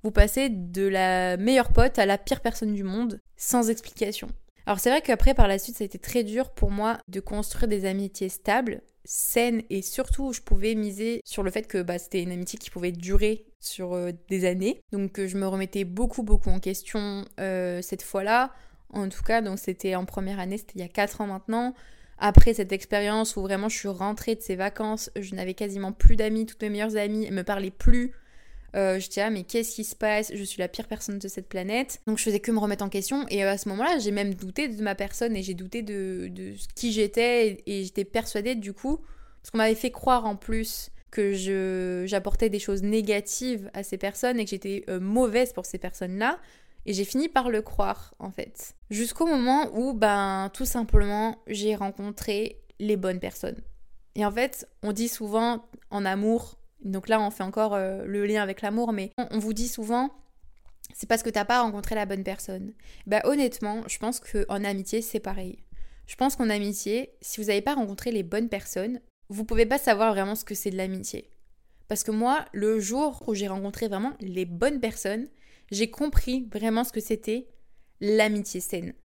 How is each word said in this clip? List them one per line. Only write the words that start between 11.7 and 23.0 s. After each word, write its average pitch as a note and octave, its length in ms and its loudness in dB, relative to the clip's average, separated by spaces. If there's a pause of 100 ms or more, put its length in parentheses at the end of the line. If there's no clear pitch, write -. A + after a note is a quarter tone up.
bah, F3 160 -4
c'était F3+ 240 -4
une F3+ 80 -4
amitié F3+ 300 -8
qui - 100 -16
pouvait F3+ 220 -4
durer G3 540 2 (120)
sur, F3+ 340 -8
euh, F3 200 -4 (160)
des F#3 160 0
années. F#3 360 0 (120)
Donc, G3 260 -4
euh, G3 80 -2
je F#3 100 -6
me G3 120 0
remettais F#3+ 340 -2
beaucoup, F#3+ 400 -2
beaucoup G#3 280 8
en F#3 100 10
question, G3+ 640 -4 (160)
euh, F#3 420 -2
cette - 200 -8
fois-là. A3+ 500 0 (380)
En G3 180 -4
tout - 160 -6
cas, A3+ 180 4
donc G3+ 160 -4
c'était F#3 380 -4
en F#3 80 -2
première G3 340 -6
année, F#3+ 200 -4
c'était - 180 -14
il F#3+ 40 -8
y F3+ 40 -6
a F3 40 -10
quatre G#3 340 -2
ans G#3 40 -2
maintenant. A3+ 480 -4 (440)
Après G#3 360 12
cette G3+ 180 -2
expérience G#3 640 0